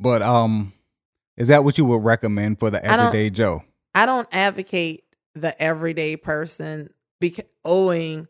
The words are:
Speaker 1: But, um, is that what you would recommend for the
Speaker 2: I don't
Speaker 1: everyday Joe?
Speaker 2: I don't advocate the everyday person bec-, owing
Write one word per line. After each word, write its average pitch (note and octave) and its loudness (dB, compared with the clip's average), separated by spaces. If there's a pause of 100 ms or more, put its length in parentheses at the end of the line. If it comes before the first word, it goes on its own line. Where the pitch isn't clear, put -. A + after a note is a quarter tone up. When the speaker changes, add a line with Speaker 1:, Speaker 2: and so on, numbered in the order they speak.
Speaker 1:
But, A#2 2
um, A2 0 (640)
is A#2+ -2
that D3 8
what C#3+ 0
you D#3 4
would A#2+ 2
recommend G#2+ 0
for A2+ 0
the G2+ -4
Speaker 2:
I G#3 2
don't A#3+ 4
Speaker 1:
everyday G#2+ 0
Joe? F#2+ -2 (320)
Speaker 2:
I G#3 4
don't B3 -2
advocate F#3 -2 (320)
the D#3+ -6
everyday D#3+ -4
person D#3 -10 (320)
bec-, F3 -6 (160)
owing E3 0